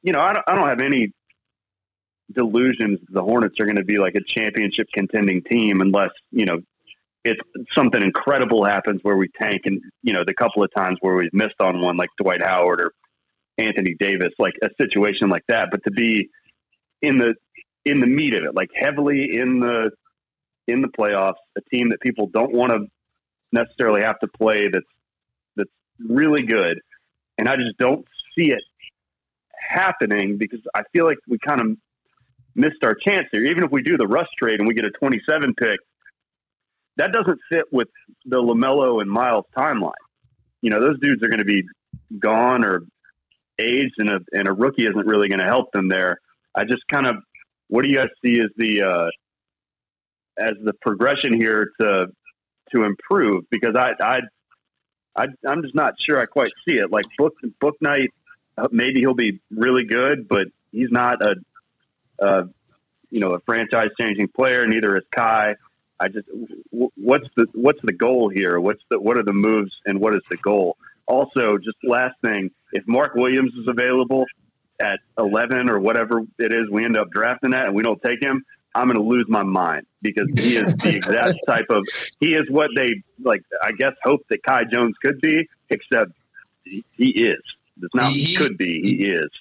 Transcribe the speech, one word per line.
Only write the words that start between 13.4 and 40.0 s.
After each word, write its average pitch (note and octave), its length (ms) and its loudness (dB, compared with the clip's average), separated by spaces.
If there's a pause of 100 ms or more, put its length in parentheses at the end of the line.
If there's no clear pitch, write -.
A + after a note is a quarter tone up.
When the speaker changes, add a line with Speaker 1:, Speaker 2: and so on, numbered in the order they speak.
Speaker 1:
Anthony G2 360 -2
Davis, F#2 440 -2
like, G2 240 0
a G#2 80 -2 (100)
situation G#2 480 0
like F2 200 0
that. G#2 220 0
But F#2+ 140 -4
to G#2+ 60 -2
be A2 400 0 (680)
in C3+ 180 2
the, A#2 160 2 (500)
in C#3+ 160 2
the B2 60 4
meat C3+ 280 2
of E2+ 100 -2
it, B1+ 100 -6
like, F#2+ 200 -2
heavily C#3+ 600 -2
in B2+ 240 0
the, A#2 300 0 (760)
in B2 120 0
the C3+ 80 -2
playoffs, G2+ 460 0 (220)
a - 40 -6 (100)
team B2 200 0
that G#2 100 -2
people G#2+ 280 -2
don't A2 240 0
wanna A#2+ 260 2 (720)
necessarily A2+ 500 0
have A2 180 -2
to G#2 80 -4
play G#2+ 400 0
that's, F#2 180 -2 (720)
that's G2+ 140 -4 (300)
really C#3 420 2
good. F#2+ 380 0 (580)
And A2 100 0
I C3+ 80 2
just A#2+ 200 -4
don't B2+ 300 0 (300)
see D#3+ 160 2
it - 100 -2 (960)
happening G#2 840 -2
because A2 220 -6 (140)
I G#2 80 -2 (100)
feel E3+ 120 -4
like D#3 140 0 (100)
we A#2+ 100 -2
kind C#3+ 220 -2
of A2 160 -2 (800)
missed D3 300 0
our A2 100 2
chance - 380 -2
here. G#2+ 120 0
Even E3+ 200 0
if C3 60 -2
we C3+ 120 0
do D#3 140 0
the A#2 100 2
Russ A2 300 0
trade A2 240 0
and G#2+ 80 2
we A2+ 60 2
get A2 100 -2
a G2+ 60 -2
twenty-seven C#3 640 -2
pick, G#2+ 260 -2 (1160)
that F#3 160 0
doesn't F3+ 280 0 (100)
fit E3 220 2
with B2 160 0 (380)
the B2+ 100 -2
LaMelo B2 640 2
and G2+ 100 -4
Miles A2+ 360 0 (100)
timeline. B2 360 -2 (680)